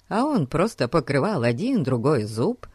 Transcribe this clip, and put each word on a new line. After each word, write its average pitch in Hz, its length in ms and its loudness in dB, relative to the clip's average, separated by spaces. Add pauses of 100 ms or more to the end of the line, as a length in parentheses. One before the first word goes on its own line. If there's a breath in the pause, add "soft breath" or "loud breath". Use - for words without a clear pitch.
А 214 160 0
он 240 240 0
просто 151 400 0
покрывал 147 560 0
один 160 400 0
другой 123 400 0
зуб 117 500 -4